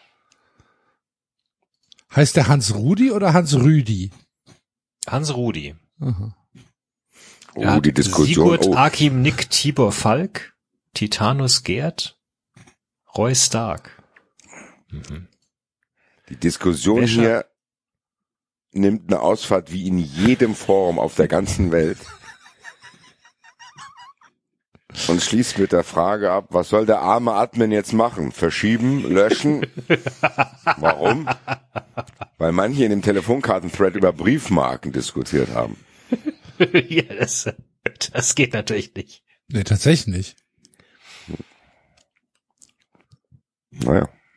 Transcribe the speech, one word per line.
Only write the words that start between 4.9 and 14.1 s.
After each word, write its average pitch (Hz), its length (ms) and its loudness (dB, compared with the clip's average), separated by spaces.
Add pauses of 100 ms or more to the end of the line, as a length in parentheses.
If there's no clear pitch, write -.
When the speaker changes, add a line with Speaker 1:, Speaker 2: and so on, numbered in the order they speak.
Speaker 2:
Hans-Rudi. 120 680 -6 (260)
Speaker 1:
Aha. 107 340 -6 (1200)
Speaker 3:
Oh, - 60 -10
Speaker 2:
Er - 120 2
hat 76 120 2
Speaker 3:
die 73 80 4
Diskussion. 76 640 4
Speaker 2:
Sigurd, 92 100 2
Speaker 3:
Oh. 95 80 2
Speaker 2:
Achim, 139 460 2
Nick, - 280 -2
Tibor, 135 420 0
Falk, 131 600 -2 (400)
Titanus, 120 680 -2
Gerd, 131 540 -6 (1000)
Roy 123 180 0
Stark. - 560 -4 (960)